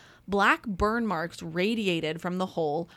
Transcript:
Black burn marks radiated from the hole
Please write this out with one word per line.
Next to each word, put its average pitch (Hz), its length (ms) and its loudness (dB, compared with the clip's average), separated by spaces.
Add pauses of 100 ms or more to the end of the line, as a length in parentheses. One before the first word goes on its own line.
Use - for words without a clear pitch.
(280)
Black 202 380 4
burn 214 400 0
marks 175 380 -4
radiated 170 760 0
from 185 200 -4
the 185 80 -2
hole 165 500 -2